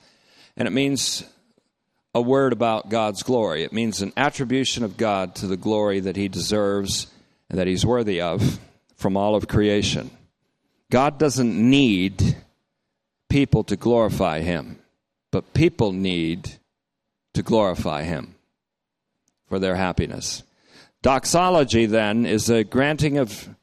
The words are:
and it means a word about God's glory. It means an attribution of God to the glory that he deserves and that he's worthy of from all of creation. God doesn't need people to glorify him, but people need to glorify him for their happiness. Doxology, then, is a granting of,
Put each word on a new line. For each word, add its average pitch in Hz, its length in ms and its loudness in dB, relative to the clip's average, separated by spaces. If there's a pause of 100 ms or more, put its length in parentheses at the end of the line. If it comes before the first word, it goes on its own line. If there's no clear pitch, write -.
(560)
and 120 100 -4
it 92 60 -4
means 139 520 -2 (920)
a 123 60 2
word 131 320 2
about 110 360 0
God's 107 340 -2
glory. 101 400 0
It 71 100 -6
means 107 300 -2
an 98 140 -6
attribution 127 640 -2
of 98 140 -6
God 98 400 -2
to 104 100 -8
the 92 100 -2
glory 104 440 0
that 92 160 -6
he 98 100 -2
deserves 98 800 -2 (420)
and 90 100 -4
that 90 80 0
he's 92 200 0
worthy 110 340 0
of 87 380 -2 (380)
from 98 200 -2
all 104 180 2
of 98 140 -2
creation. 104 600 0 (800)
God 139 280 2
doesn't 127 380 0
need 104 800 2 (920)
people 127 360 4
to 101 120 -2
glorify 95 640 2
him, 82 380 -4 (520)
but - 240 -4
people 131 380 2
need 90 680 -4 (760)
to - 80 -2
glorify 90 600 0
him 80 320 -8 (1120)
for 95 120 -6
their 95 180 -2
happiness. - 640 -4 (600)
Doxology, 135 840 2
then, 110 400 0
is 107 240 0
a 113 140 4
granting 143 520 0
of, - 320 -4 (140)